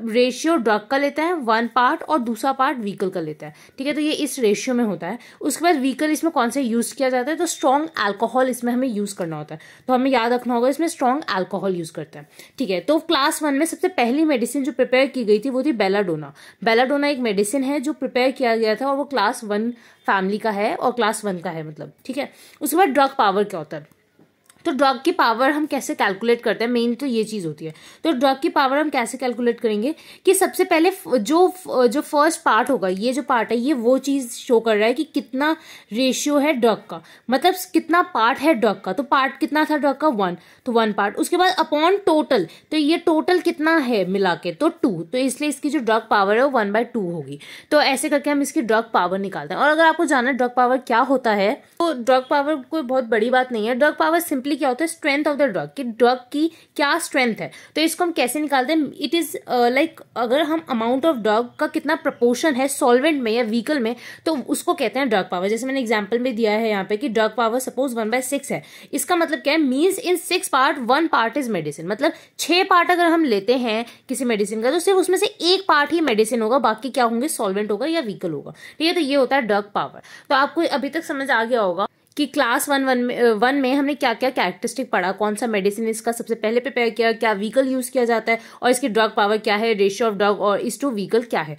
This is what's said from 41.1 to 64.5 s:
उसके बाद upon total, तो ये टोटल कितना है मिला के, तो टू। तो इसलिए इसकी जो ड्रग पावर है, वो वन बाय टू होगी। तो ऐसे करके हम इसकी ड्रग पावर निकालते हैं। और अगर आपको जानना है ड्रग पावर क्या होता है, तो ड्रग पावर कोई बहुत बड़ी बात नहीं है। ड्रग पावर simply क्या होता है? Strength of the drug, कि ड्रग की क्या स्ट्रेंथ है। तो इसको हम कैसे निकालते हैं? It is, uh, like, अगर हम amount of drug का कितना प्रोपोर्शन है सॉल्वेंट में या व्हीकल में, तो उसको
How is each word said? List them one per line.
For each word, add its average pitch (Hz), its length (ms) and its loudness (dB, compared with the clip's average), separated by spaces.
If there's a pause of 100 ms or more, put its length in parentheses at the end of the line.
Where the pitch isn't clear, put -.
उसके - 200 -2
बाद 370 200 2
upon 320 420 2 (100)
total, 294 360 2 (260)
तो 302 60 -4
ये 311 200 2
टोटल 330 440 2
कितना 330 360 0
है 240 340 0
मिला 190 240 0
के, 170 180 -6
तो 294 160 0
टू। 233 340 -2
तो 208 160 -6
इसलिए 269 320 -2
इसकी 285 200 -6
जो 294 80 -2
ड्रग 220 320 0
पावर 208 260 2
है, 247 80 4
वो 294 60 2
वन 214 220 0
बाय 226 120 0
टू 214 260 -4
होगी। 143 300 -10 (300)
तो 294 100 4
ऐसे 269 280 0
करके 285 220 0
हम 285 120 0
इसकी 285 200 -2
ड्रग 220 300 2
पावर 180 260 0
निकालते 175 360 -8
हैं। 180 60 -4
और 285 100 4
अगर 311 140 4
आपको 320 200 4
जानना 262 260 2
है 254 60 0
ड्रग 247 200 0
पावर 247 200 4
क्या 254 220 0
होता 247 340 2
है, 202 220 2
तो 330 400 -4
ड्रग 254 360 2
पावर 294 240 2
कोई 311 280 -6
बहुत 254 220 -2
बड़ी 226 260 0
बात 254 220 2
नहीं 214 140 -2
है। 247 80 -2
ड्रग 294 240 2
पावर 330 220 2
simply 285 380 -4
क्या 285 100 0
होता 247 160 -2
है? 320 60 -2
Strength 294 360 -2
of 294 100 0
the 285 100 2
drug, 175 300 -4
कि 277 80 -8
ड्रग 240 320 2 (160)
की 311 180 0 (260)
क्या 302 220 0
स्ट्रेंथ 247 380 -2
है। 151 140 -8 (260)
तो 294 40 0
इसको 320 240 0
हम 349 80 0
कैसे 302 280 -2
निकालते 285 320 0
हैं? 311 200 0
It - 220 -4
is, 330 120 0
uh, 247 500 0
like, 311 260 0 (140)
अगर 247 260 0
हम 320 300 -2
amount 247 400 2
of 240 100 -6
drug 214 240 2 (120)
का 302 80 0
कितना 311 280 -2
प्रोपोर्शन 262 600 0
है 262 140 0
सॉल्वेंट 269 540 2
में 220 100 0
या 240 100 0
व्हीकल 240 380 -2
में, 233 160 -2 (300)
तो 320 100 2
उसको 254 380 -2